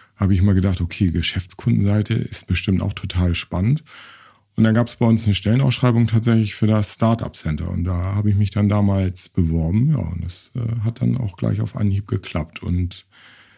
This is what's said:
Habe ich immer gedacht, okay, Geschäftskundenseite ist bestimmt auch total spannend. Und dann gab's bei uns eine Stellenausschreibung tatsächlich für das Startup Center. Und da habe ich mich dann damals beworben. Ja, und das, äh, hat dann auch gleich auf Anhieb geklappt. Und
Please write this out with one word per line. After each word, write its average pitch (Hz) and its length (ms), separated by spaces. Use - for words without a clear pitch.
Habe 98 200
ich 92 60
immer 101 140
gedacht, 92 280
okay, 90 280
Geschäftskundenseite 101 1000
ist - 340
bestimmt 90 360
auch 95 100
total 90 420
spannend. 101 480
Und 110 100
dann 110 100
gab's 120 220
bei 123 100
uns 113 180
eine 104 80
Stellenausschreibung 120 760
tatsächlich 113 460
für - 120
das 107 260
Startup 113 420
Center. 82 360
Und 90 140
da 90 100
habe 98 340
ich 101 80
mich 101 140
dann 104 180
damals 98 600
beworben. 87 640
Ja, 127 80
und 82 220
das, - 320
äh, 117 260
hat 110 200
dann 120 160
auch 110 220
gleich 107 240
auf 110 120
Anhieb 101 320
geklappt. - 560
Und 90 440